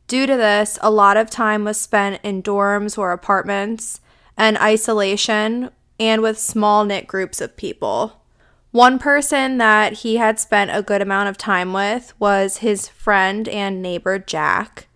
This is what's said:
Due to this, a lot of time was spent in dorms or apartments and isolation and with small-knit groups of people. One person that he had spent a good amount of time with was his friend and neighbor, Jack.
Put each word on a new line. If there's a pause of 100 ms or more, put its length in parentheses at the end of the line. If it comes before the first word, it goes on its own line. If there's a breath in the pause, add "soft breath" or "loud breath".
Due
to
this,
a
lot
of
time
was
spent
in
dorms
or
apartments (360 soft breath)
and
isolation (280)
and
with
small-knit
groups
of
people. (480)
One
person
that
he
had
spent
a
good
amount
of
time
with
was
his
friend
and
neighbor,
Jack.